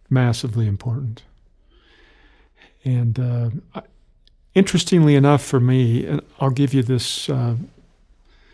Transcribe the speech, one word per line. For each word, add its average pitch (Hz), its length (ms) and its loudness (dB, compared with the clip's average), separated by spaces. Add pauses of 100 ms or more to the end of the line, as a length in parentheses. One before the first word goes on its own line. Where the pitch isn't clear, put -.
massively 120 580 0
important. 117 560 -6 (1600)
And, 120 380 -2
uh, 120 300 -2 (240)
I, - 80 -12 (720)
interestingly 170 600 4
enough 139 300 4
for 131 160 0
me, 123 460 2
and 147 160 -4 (180)
I'll 131 80 0
give 135 240 0
you 135 100 2
this, 120 460 -4
uh, 123 280 -2 (960)